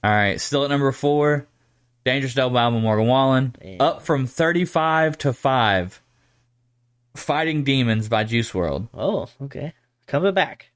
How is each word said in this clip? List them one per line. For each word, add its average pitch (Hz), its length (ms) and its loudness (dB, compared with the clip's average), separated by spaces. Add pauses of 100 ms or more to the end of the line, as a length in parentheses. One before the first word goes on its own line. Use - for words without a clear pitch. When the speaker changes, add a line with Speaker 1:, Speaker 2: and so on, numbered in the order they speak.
Speaker 1:
All 104 60 2
right, 104 300 2
still 143 240 -2
at 139 40 -6
number 139 220 2
four, 147 560 0 (560)
Dangerous 131 300 -2
Double 127 240 0
album, 117 240 2
Morgan 110 260 2
Wallen. 131 540 2
Speaker 2:
Damn. 92 180 -16
Speaker 1:
Up 151 220 0
from 135 260 -2
thirty-five 160 920 0
to 143 120 0
five, 110 720 0 (1120)
Fighting 151 480 -2
Demons 117 460 0
by 110 140 2
Juice 113 300 -2
world. 85 400 -2
Speaker 2:
Oh, 147 360 -4 (140)
okay. 143 300 -10 (340)
Coming 190 260 0
back. - 420 -4